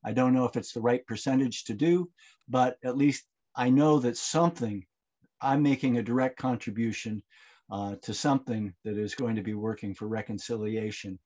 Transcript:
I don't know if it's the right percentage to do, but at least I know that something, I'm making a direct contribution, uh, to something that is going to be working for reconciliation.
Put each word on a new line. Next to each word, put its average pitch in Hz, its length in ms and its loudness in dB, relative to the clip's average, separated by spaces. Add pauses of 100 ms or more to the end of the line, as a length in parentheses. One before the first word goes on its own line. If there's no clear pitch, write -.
I 110 100 -6
don't 127 200 4
know 127 120 4
if 117 100 0
it's - 180 -4
the 120 80 -6
right 120 240 2
percentage 131 600 -2
to - 80 -6
do, 170 360 2 (380)
but 127 360 2
at 127 140 -2
least 139 280 2 (300)
I 127 140 0
know 147 300 6
that 123 180 0
something, 127 680 0 (560)
I'm 139 220 2
making 135 340 2
a 117 60 0
direct 127 340 0
contribution, 113 880 -4 (480)
uh, 101 320 -6
to 113 100 -8
something 117 600 -2 (100)
that 107 140 -6
is 104 180 -4
going 113 200 -2
to 107 60 -2
be 104 120 -6
working 107 400 -6
for 107 140 -8
reconciliation. 107 1200 -6